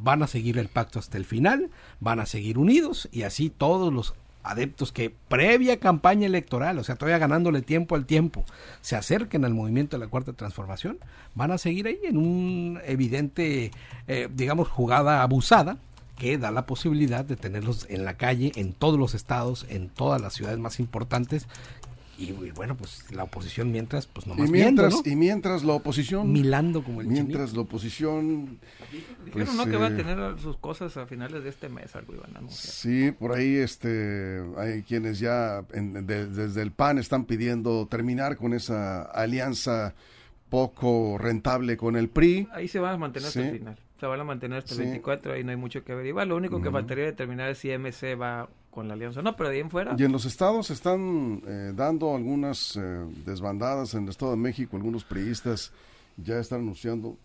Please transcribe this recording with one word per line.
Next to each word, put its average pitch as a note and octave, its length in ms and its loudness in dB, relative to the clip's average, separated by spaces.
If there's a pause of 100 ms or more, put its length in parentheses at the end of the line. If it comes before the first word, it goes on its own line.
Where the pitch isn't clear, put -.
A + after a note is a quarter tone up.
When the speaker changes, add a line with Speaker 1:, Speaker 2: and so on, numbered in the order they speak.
Speaker 1:
Van C#3+ 200 4
a C#3+ 40 4
seguir A#2 320 0
el A2 100 0
pacto - 300 -2
hasta - 200 -6
el F#2 60 -4
final, G#3+ 460 2 (280)
van A2+ 220 0
a G#2+ 60 -4
seguir G#2+ 320 -2
unidos C#4 540 4
y A#2 100 -4
así C#3+ 280 -2
todos E3+ 420 4
los A#2+ 220 0 (280)
adeptos C#3 480 -4
que A#2 240 -2 (140)
previa A#3+ 520 6
campaña G3 460 6
electoral, F3 520 0
o D#3+ 60 -4
sea, B2+ 120 -4
todavía E3 220 2
ganándole D#3 420 4
tiempo E3 340 2
al C#3+ 120 0
tiempo, D#3 380 4 (360)
se - 160 -4
acerquen F3+ 480 0
al A#2+ 80 4
movimiento A#2 460 0
de A2+ 60 -6
la G#2+ 60 -12
Cuarta B2+ 220 -4
Transformación, G2+ 640 -8 (360)
van C#3+ 160 0
a F3+ 80 0
seguir F3+ 280 -2
ahí F4 180 -4
en C#4 120 2
un F3 720 0
evidente, C3+ 840 0 (380)
eh, B2+ 260 -2
digamos, C#3+ 340 2
jugada C3 540 4
abusada C#3+ 540 6 (400)
que C#3+ 220 0
da A2+ 120 -2
la A2+ 140 0
posibilidad C3+ 600 2
de A#2+ 120 -4
tenerlos G#2 540 -4
en F#2+ 160 -4
la F#2+ 100 -4
calle, B2+ 400 2
en F#2+ 160 -2
todos D3+ 260 4
los B2 160 2
estados, B2 540 -2
en F#2 220 -6
todas C3+ 320 0
las F#2+ 120 -6
ciudades G#2+ 240 -4
más A#2 220 -6
importantes. A#2+ 640 -2 (720)
Y, F#2 140 -8
y A#2+ 180 -10
bueno, B2 260 -6
pues - 360 -14
la F#2+ 120 -8
oposición F#2 480 -4
mientras, A2+ 340 -4
pues - 200 -14
nomás D3 200 2
Speaker 2:
Y D#3 60 4
mientras, G3+ 380 8
Speaker 1:
viendo, C4 180 2
¿no? - 20 2
Speaker 2:
y C#3+ 60 2
mientras F3+ 480 4
la D3+ 80 4
oposición, D3 580 0
Speaker 1:
Milando D3 540 4
como A#2 160 -6
el A2 60 -6
Speaker 2:
mientras C#3 400 2
Speaker 1:
chinito. A2 100 -8
Speaker 2:
la A#2 60 0
oposición, C#3 960 -2 (640)
Speaker 3:
Dijeron, G#2 220 -4
Speaker 2:
pues, - 80 -2
Speaker 3:
¿no? A#3+ 100 0
que A2 140 0
va A2 80 4
a G#2+ 40 0
Speaker 2:
eh, G#2+ 60 0
Speaker 3:
tener G2 420 -4
sus - 200 -6
cosas D#3 400 -8
a B2 80 -10
finales C3 360 -10
de C3+ 60 -10
este C3+ 220 -12
mes, - 260 -14
algo - 160 -14
iban - 240 -16
a - 40 -18
anunciar. - 340 -12
Speaker 2:
Sí, C3 380 2
por A#2+ 200 -4
ahí, C3 220 2
este, G#2 880 -2 (160)
hay A2 240 -4
quienes A2 360 -2
ya A2+ 540 -2
en, G2 340 -4
de-, G#2 200 -2
desde G#2 340 -4
el G#2+ 120 -2
pan C#3+ 260 2
están B2+ 260 -2
pidiendo A#2 640 0
terminar B2+ 460 -2
con A#2+ 160 -2
esa G#2 520 -4
alianza A2+ 920 -2 (560)
poco A#2+ 640 2
rentable A#2 640 0
con A#2 180 2
el A#2 140 2
pri. F3+ 420 6
Speaker 3:
Ahí F3+ 160 -8
se G3 120 -2
van F3+ 160 0
a - 20 -6
mantener C#3 300 -6
hasta B2+ 120 -2
Speaker 2:
Sí. B2+ 80 0
Speaker 3:
el C3 120 -6
final. A2 180 -14 (200)
Se C#3 80 -8
van C3 140 -4
a D3 40 -8
mantener B2+ 340 -8
hasta C3 140 -10
el A#2+ 60 -8
Speaker 2:
Sí. A#2+ 60 -2
Speaker 3:
veinticuatro, C3+ 480 -4
ahí C3 120 -6
no B2+ 60 -6
hay B2 80 -6
mucho B2+ 260 -8
que B2+ 100 -10
ver. B2+ 120 -8
Igual, F#3+ 240 -2
lo E3+ 60 2
único F3+ 240 -2
que D3+ 80 -2
Speaker 2:
Ujú. C#3 80 0
Speaker 3:
faltaría C3 280 -2
determinar C3 460 -6
es C3 80 -6
si C3+ 120 -6
M C3 220 -6
C C3 220 -6
va A#2+ 340 -6 (220)
con A2 180 -10
la G#2+ 60 -6
alianza A#2+ 260 -8
o - 20 -4
no, A3 140 -2
pero D#3 140 -2
de C3+ 60 -2
ahí C#3+ 40 0
en D#3+ 80 -6
fuera. F3+ 300 -4
Speaker 2:
Y C#3 60 6
en C3+ 80 6
los B2 120 0
estados G3+ 460 0
están, F3 760 0
eh, G2+ 280 -8
dando D3 400 0
algunas, C#3 600 -2
eh, F2+ 280 -4 (220)
desbandadas. G#2 680 -4
En G#2 100 -2
el F#2+ 60 -4
Estado C3 200 -4
de A#2 80 0
México, A#2+ 380 -2
algunos A2 280 -4
priistas A2 680 -4 (440)
ya A2+ 220 -6
están A#2+ 220 -6
anunciando, A2+ 640 -6